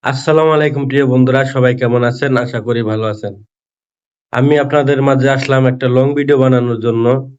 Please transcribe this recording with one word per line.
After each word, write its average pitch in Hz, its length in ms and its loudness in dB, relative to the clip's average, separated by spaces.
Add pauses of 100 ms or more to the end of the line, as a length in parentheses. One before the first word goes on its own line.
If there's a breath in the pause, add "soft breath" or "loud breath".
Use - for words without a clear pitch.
আসসালামু 156 460 0
আলাইকুম 147 360 0
প্রিয় 135 180 0
বন্ধুরা, 127 400 2
সবাই 127 300 0
কেমন 123 280 0
আছেন? 127 340 -2
আশা 120 240 -4
করি 117 220 -4
ভালো 110 200 -4
আছেন। 104 400 -8 (880)
আমি 143 280 2
আপনাদের 139 420 0
মাঝে 135 280 2
আসলাম 131 360 0
একটা 127 240 0
লং 131 240 2
ভিডিও 143 240 0
বানানোর 123 420 0
জন্য। 120 600 -2